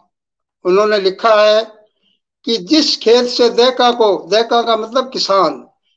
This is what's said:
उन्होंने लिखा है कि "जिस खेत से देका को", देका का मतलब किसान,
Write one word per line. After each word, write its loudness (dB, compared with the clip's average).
उन्होंने 0
लिखा 2
है 2
कि -4
"जिस 0
खेत 2
से 0
देका 0
को", 0
देका 0
का -2
मतलब -6
किसान, -2